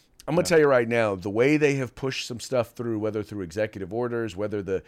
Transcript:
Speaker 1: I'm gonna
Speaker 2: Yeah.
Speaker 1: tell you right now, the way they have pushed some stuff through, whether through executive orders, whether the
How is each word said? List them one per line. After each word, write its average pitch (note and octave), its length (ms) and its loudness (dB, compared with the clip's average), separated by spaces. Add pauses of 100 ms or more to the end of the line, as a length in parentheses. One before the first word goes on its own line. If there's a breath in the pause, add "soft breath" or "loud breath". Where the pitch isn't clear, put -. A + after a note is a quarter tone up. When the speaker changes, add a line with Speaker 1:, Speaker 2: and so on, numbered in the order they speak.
(260 soft breath)
Speaker 1:
I'm C#3+ 80 -2
gonna F3 100 2
Speaker 2:
Yeah. F3 40 -6
Speaker 1:
tell E3+ 100 4
you D3 80 6
right B2 220 4
now, A2+ 260 2
the F#2+ 160 -4
way B2+ 260 4
they C#3+ 200 4
have C3 180 -4
pushed - 320 -6
some A#2 140 -10
stuff B2 320 -2
through, A#2 260 -4
whether G#2+ 240 -2
through G2+ 200 -8
executive F#2+ 520 -6
orders, A#2 420 -4
whether G#2 260 -4
the F#2 260 -2